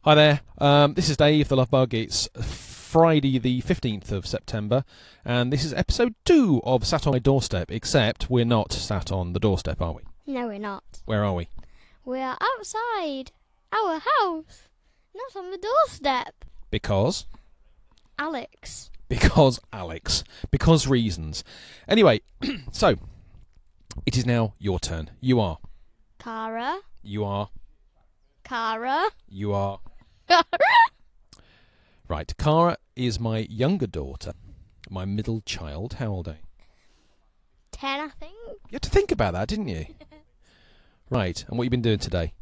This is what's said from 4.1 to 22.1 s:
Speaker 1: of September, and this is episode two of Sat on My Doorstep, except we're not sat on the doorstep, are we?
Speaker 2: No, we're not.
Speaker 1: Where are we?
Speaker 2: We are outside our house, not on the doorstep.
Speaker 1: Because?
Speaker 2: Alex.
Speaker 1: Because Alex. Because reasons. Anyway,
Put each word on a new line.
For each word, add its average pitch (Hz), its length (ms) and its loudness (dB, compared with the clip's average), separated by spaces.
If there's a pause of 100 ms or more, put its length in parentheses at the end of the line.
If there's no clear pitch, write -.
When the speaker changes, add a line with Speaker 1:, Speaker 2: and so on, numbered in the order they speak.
Speaker 1:
of 98 160 -4
September, 110 560 -2 (400)
and 123 280 0
this 143 120 0
is 151 100 -4
episode - 400 0 (120)
two 226 400 6
of 123 200 0
Sat 160 220 0
on 139 60 2
My 127 60 2
Doorstep, 120 520 0
except 113 580 0
we're 123 140 4
not 117 300 2
sat - 400 -4
on 87 200 -4
the 87 60 -2
doorstep, - 420 0
are 82 120 -2
we? - 80 -12 (240)
Speaker 2:
No, 247 220 -6
we're 202 120 -10
not. 202 240 -10 (220)
Speaker 1:
Where 104 180 0
are 98 100 0
we? 87 140 -4 (560)
Speaker 2:
We 262 160 -8
are 254 220 -6
outside 415 880 -4 (400)
our 359 280 -2
house, 392 680 -2 (480)
not 494 220 -12
on 370 140 -12
the 392 60 -10
doorstep. 370 840 -2 (260)
Speaker 1:
Because? 110 560 0 (960)
Speaker 2:
Alex. - 720 -10 (160)
Speaker 1:
Because - 520 6 (120)
Alex. 85 540 -6 (260)
Because 156 340 4
reasons. 98 600 -2 (420)
Anyway, 180 340 6 (240)